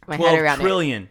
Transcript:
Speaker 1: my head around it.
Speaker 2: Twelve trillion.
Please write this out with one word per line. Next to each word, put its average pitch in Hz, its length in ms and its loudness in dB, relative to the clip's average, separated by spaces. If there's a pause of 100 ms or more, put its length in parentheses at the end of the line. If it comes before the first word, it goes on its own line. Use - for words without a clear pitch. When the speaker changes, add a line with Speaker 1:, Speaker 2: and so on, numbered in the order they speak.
Speaker 1:
my 156 100 -8
head 165 220 4
around 151 180 0
it. - 0 -
Speaker 2:
Twelve - 40 -6
trillion. 156 500 -2